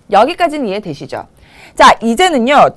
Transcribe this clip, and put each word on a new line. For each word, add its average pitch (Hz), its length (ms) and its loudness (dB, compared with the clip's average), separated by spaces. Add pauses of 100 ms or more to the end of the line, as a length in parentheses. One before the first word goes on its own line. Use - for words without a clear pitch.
(100)
여기까지는 294 580 0
이해되시죠? 160 580 -10 (480)
자, 233 260 4
이제는요. 233 760 0